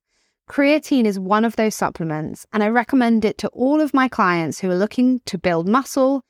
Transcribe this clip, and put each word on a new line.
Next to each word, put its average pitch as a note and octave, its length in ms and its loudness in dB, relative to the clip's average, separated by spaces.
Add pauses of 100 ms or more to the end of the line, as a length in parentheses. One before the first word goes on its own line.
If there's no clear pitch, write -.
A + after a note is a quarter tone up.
(460)
Creatine C#4+ 600 2
is G3 120 -2
one G#3 280 0
of A3+ 100 -2
those G#3+ 180 0
supplements, D#3 800 -6
and G#3 100 0
I G#3 60 2
recommend A#3 560 2
it G#3 140 -2
to - 100 -4
all C#4 320 0
of D4 140 -2
my C4 140 2
clients F3 520 -2
who F#3+ 100 -2
are F3+ 60 0
looking B3 480 0
to - 140 -8
build E3+ 280 0
muscle, C4 640 0